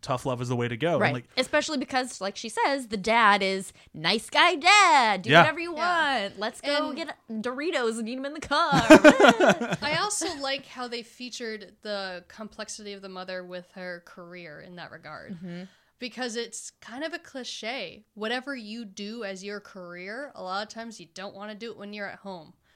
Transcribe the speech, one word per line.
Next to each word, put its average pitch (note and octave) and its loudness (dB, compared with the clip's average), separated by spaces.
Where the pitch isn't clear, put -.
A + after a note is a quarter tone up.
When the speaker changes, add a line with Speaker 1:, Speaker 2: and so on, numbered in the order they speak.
Speaker 1:
"Tough - -4
love B2+ -2
is B2 -4
the B2+ 0
way A#2+ 0
to A#2+ -4
go." D#3 0
And, C#3 2
Speaker 2:
Right. E3 2
Speaker 1:
like, B2 -8
Speaker 2:
Especially D4+ 0
because, B3+ -4
like G3+ -6
she - -10
says, C#4 -2
the A3 -4
dad G#3 6
is, F#3+ -2
"Nice F#3 -2
guy E4+ 6
dad. D4+ 6
Do - -8
Speaker 1:
Yeah. D#3+ 12
Speaker 2:
whatever D4+ 4
you E4+ -6
Speaker 3:
Yeah. D#4 2
Speaker 2:
want. G3+ -8
Let's A3 -6
go D4 -2
Speaker 3:
And C#4+ -6
Speaker 2:
get D#4 -8
Doritos B3 -2
and A3+ -6
eat B3 -8
'em C4 -10
in C#4+ -8
the D#4+ -12
Speaker 1:
<laughs> - -12
Speaker 2:
car." D4+ 2
<laughs> C4+ 8
Speaker 3:
I D4+ 0
also G4+ -2
like C4+ -4
how B3+ -12
they A#3+ -8
featured A3 -12
the F#3+ -8
complexity G#3+ -14
of G3 -16
the G3 -14
mother F#3 -10
with F3+ -14
her F3+ -12
career E3+ -18
in F3 -20
that E3+ -14
regard. D3+ -16
Speaker 2:
Mm-hmm. F3 -12
Speaker 3:
Because B3 -8
it's A#3 -10
kind A#3+ -14
of D#4+ -8
a E4+ -10
cliche. A#3+ -12
Whatever B3 -6
you A3+ -12
do G#3 -12
as F#3+ -10
your G3+ -10
career, F#3+ -14
a - -12
lot F#3 -6
of G#3+ -10
times A3+ -14
you E3 -18
don't F#3+ -12
wanna G#3 -12
do A3 -12
it - -16
when G3+ -14
you're G#3 -8
at - -14
home. F3+ -14